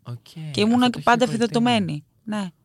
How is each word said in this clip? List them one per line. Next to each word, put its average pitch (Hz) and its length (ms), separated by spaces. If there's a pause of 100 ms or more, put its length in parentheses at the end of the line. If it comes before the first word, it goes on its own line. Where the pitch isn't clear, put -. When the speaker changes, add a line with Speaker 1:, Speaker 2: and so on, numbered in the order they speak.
Speaker 1:
Οκ, 120 140 (340)
Speaker 2:
Και 143 100
ήμουνα 240 240
Speaker 1:
αυτό 247 40
Speaker 2:
και 240 80
Speaker 1:
το 151 60
Speaker 2:
πάντα 240 200
Speaker 1:
έχει 247 140
κολλητή 233 220
μου. 240 100
Speaker 2:
αφιδατωμένη. 165 340 (220)
Ναι. 208 220 (180)